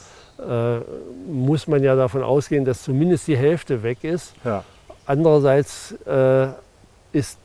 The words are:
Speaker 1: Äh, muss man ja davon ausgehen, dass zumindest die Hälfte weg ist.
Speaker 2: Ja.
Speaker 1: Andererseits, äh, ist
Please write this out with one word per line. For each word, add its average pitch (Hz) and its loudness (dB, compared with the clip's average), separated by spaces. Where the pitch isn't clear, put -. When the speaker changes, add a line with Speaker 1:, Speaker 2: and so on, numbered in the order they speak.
Speaker 1:
Äh, 120 -6
muss 135 0
man 147 2
ja 135 4
davon 131 0
ausgehen, 135 0
dass 127 -2
zumindest 151 0
die 156 0
Hälfte 139 0
weg 120 -6
ist. 165 -6
Speaker 2:
Ja. 104 -4
Speaker 1:
Andererseits, 143 2
äh, 131 2
ist - -2